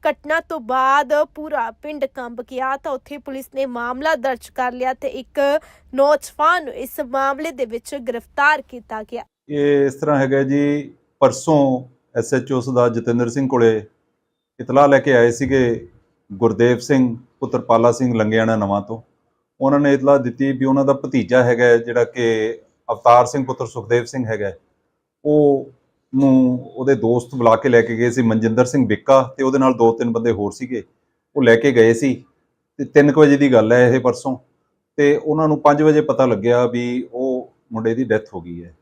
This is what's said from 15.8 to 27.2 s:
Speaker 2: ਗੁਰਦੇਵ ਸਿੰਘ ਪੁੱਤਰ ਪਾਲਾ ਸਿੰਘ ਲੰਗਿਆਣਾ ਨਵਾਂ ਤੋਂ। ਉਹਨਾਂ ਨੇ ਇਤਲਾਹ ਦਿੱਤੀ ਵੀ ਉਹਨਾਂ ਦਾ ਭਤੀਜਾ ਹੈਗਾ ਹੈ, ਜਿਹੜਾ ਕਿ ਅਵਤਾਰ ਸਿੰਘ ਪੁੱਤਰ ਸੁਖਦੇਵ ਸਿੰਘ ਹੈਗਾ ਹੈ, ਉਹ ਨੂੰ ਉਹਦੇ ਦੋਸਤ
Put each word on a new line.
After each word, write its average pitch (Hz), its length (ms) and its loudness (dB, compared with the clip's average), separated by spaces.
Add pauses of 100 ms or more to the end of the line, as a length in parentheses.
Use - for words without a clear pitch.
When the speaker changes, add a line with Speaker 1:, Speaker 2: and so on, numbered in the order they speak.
Speaker 2:
ਗੁਰਦੇਵ 117 460 2
ਸਿੰਘ 127 380 0 (240)
ਪੁੱਤਰ 127 180 -4
ਪਾਲਾ 117 340 2
ਸਿੰਘ 123 220 -2
ਲੰਗਿਆਣਾ 110 420 0
ਨਵਾਂ 101 260 -2
ਤੋਂ। 113 200 -14 (580)
ਉਹਨਾਂ 139 200 0
ਨੇ 143 140 2
ਇਤਲਾਹ 139 240 2
ਦਿੱਤੀ 131 340 -4
ਵੀ 127 120 -4
ਉਹਨਾਂ 135 200 2
ਦਾ 139 80 2
ਭਤੀਜਾ 127 500 0
ਹੈਗਾ 120 220 2
ਹੈ, 120 120 6
ਜਿਹੜਾ 117 280 0
ਕਿ 113 500 -2 (360)
ਅਵਤਾਰ 120 360 4
ਸਿੰਘ 139 180 -6
ਪੁੱਤਰ 127 220 -8
ਸੁਖਦੇਵ 117 380 -2
ਸਿੰਘ 123 220 -8
ਹੈਗਾ 104 200 -6
ਹੈ, 95 120 -10 (680)
ਉਹ 147 460 2 (440)
ਨੂੰ 131 440 2 (180)
ਉਹਦੇ 131 180 0
ਦੋਸਤ 120 400 -2